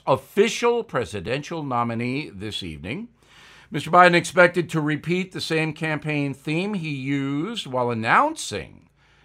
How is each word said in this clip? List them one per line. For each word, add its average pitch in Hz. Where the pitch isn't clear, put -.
official 226
presidential 135
nominee 123
this 101
evening. 95
Mister 156
Biden 175
expected 175
to 160
repeat 165
the 160
same 160
campaign 147
theme 180
he 160
used 143
while 127
announcing 113